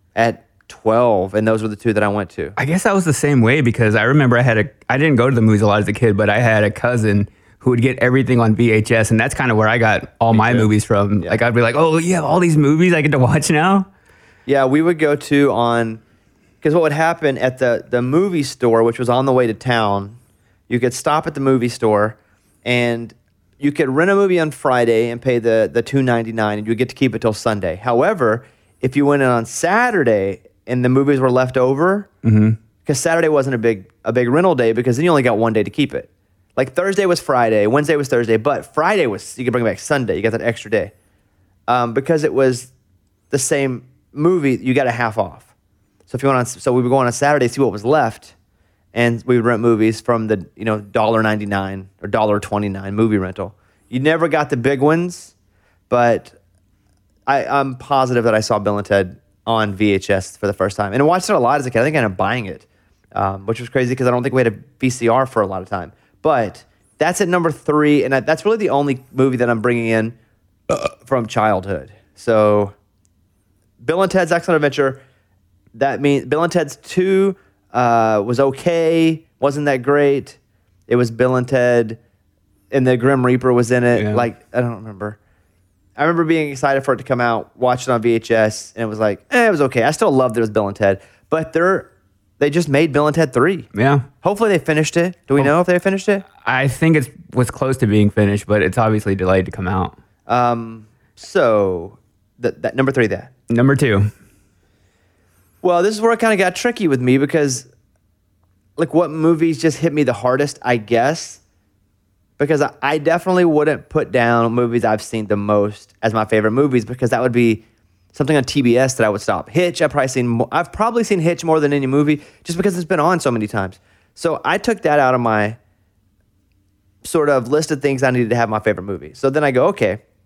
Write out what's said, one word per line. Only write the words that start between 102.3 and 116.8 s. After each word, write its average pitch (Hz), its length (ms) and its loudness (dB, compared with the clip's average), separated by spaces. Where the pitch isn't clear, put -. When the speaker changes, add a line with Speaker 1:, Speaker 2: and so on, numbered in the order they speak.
Speaker 1:
that, 120 220 -6
that - 140 -6
number 135 160 0
three 123 160 0
there. - 240 -10
Speaker 2:
Number 127 260 2
two. 107 360 2
Speaker 1:
Well, 175 180 2
this 214 140 0
is 208 60 -10
where 233 100 2
it 226 80 -2
kinda 220 180 2
got 180 180 0
tricky 233 320 -2
with 135 140 0
me 127 160 4
because, 139 480 -2
like, 160 180 -2
what 160 160 2
movies 160 500 0
just 156 200 0
hit 160 140 -2
me 151 100 2
the 123 100 0
hardest, 131 480 -2
I 123 160 0
guess, 117 640 -2
because 147 240 0
I, 139 200 -2
I 147 180 -2
definitely 175 460 0
wouldn't 151 440 0
put 151 220 -4
down 117 420 2
movies 120 320 0
I've 107 160 0
seen 107 260 -8
the 101 100 0
most 104 560 -2
as 110 100 -2
my 110 120 0
favorite 110 260 0
movies, 127 340 2